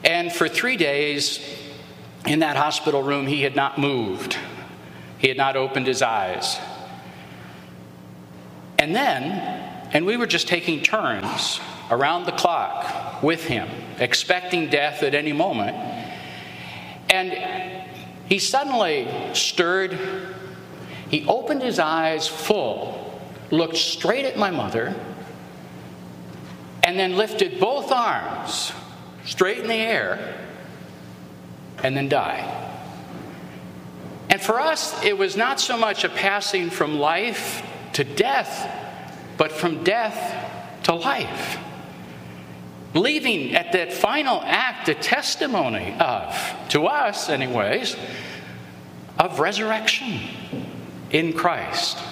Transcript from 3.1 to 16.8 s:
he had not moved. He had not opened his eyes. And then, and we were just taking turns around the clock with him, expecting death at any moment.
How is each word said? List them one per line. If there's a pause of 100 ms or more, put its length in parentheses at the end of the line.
he
had
not
moved. (800)
He
had
not
opened
his
eyes. (2250)
And
then, (600)
and
we
were
just
taking
turns (300)
around
the
clock
with
him, (280)
expecting
death
at
any
moment. (1300)